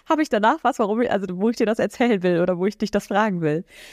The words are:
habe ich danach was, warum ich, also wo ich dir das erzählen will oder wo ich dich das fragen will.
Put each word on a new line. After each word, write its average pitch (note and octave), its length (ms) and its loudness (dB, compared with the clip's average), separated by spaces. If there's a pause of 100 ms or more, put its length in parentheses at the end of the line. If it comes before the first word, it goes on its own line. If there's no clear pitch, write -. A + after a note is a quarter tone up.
habe D#4 120 2
ich D4+ 80 -2
danach A3+ 340 2
was, B3 160 0
warum A3 220 0
ich, A#3+ 100 0
also G3 160 -2 (100)
wo G#3 120 0
ich A#3+ 80 -2
dir A3 100 2
das A3 100 0
erzählen G#3 460 0
will F3 180 2
oder F3+ 160 0
wo F3+ 80 -2
ich G#3 120 -4
dich G#3 120 -4
das G3+ 160 -2
fragen G3+ 360 0
will. D#3 240 -2 (280)